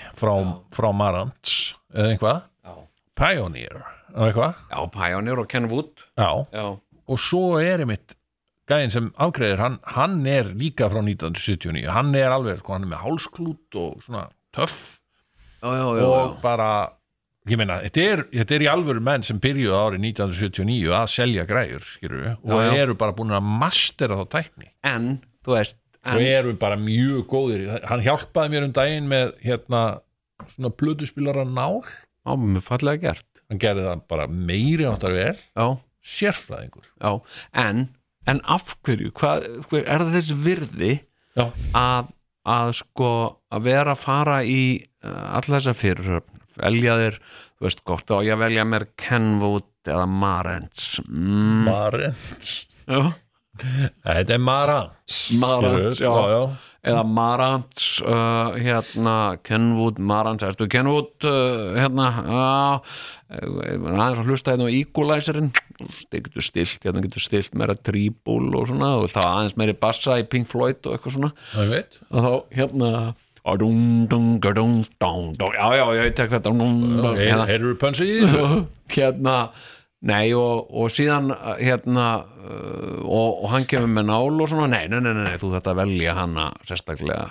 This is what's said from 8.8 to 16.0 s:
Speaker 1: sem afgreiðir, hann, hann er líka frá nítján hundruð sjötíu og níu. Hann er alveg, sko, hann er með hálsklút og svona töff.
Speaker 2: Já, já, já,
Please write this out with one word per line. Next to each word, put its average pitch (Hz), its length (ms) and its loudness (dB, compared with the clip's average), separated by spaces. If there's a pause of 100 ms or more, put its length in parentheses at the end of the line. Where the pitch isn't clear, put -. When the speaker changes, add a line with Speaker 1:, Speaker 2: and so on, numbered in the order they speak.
Speaker 1:
sem 117 240 -2
afgreiðir, 120 420 0
hann, 120 240 -2
hann 160 440 0
er 123 260 0
líka 123 360 -2
frá 107 120 0
nítján 95 300 -2
hundruð - 160 -6
sjötíu 85 260 -2
og - 20 -4
níu. 69 140 -4
Hann 135 260 0
er 135 140 4
alveg, 117 320 -2
sko, 95 140 -8
hann 95 100 -6
er 87 80 -6
með 76 80 -8
hálsklút 160 760 -8
og 87 280 -6
svona 107 240 -10 (260)
töff. - 460 -8 (580)
Speaker 2:
Já, 117 100 -10
já, 131 180 -2
já, 120 200 2